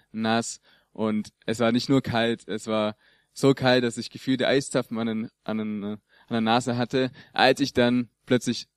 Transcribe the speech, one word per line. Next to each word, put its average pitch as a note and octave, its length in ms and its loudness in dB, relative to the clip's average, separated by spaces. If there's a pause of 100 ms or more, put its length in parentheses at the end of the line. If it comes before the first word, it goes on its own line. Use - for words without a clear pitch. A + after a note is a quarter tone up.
(120)
nass. A2+ 500 -2 (320)
Und G#2+ 400 -4 (140)
es A2+ 120 -4
war A#2 120 4
nicht A#2+ 180 0
nur C3+ 140 4
kalt, A#2 440 -2
es G#2+ 200 -8
war G#2+ 280 -2 (380)
so C#3 220 2
kalt, B2+ 280 4
dass A#2 140 -4
ich A2+ 140 -10
gefühlt C3 300 -2
der - 80 2
Eiszapfen B2+ 500 -2
an A#2 80 -2
den, A2+ 220 -6 (140)
an A2 140 -4
den, G#2+ 260 -6
äh, - 40 -8
an G#2 120 -10 (300)
der A#2 120 -2
Nase A#2+ 360 0
hatte, B2+ 340 -2 (220)
als C3 280 4
ich C3+ 120 -2
dann A#2+ 360 2 (180)
plötzlich B2 480 0